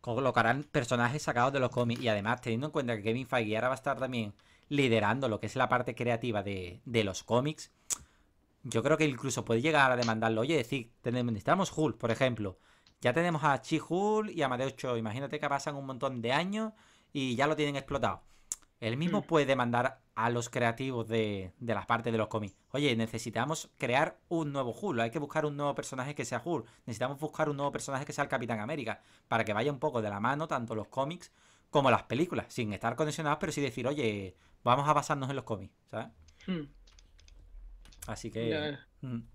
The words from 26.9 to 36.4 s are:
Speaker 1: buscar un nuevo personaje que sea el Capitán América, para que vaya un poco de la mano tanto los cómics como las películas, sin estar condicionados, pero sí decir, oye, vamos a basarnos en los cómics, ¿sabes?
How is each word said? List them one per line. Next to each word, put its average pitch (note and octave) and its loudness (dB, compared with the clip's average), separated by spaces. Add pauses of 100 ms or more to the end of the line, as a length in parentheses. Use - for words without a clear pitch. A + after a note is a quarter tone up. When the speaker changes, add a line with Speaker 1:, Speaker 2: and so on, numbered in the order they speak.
Speaker 1:
buscar D3+ -2
un C#3+ -2
nuevo C#3 -2
personaje C#3 -4
que D3 -10
sea C#3+ 0
el - -4
Capitán A#2+ -2
América, A#2 -6 (260)
para A2+ 2
que G2+ -2
vaya B2+ 2
un C3+ -6
poco A#2+ 0
de G#2 -2
la G2+ -4
mano C#3+ 0
tanto A#2 -4
los G#2 -6
cómics D3+ -4 (400)
como C3+ 6
las A2 6
películas, B2+ 0
sin G#2+ -4
estar A#2+ -2
condicionados, D3+ 0
pero D#3+ -4
sí D3 -2
decir, B2 -4
oye, A2 -2 (260)
vamos C3 4
a D3+ 6
basarnos C#3+ 0
en C#3 -2
los B2 -6
cómics, G2 -8 (160)
¿sabes? A2+ -6 (380)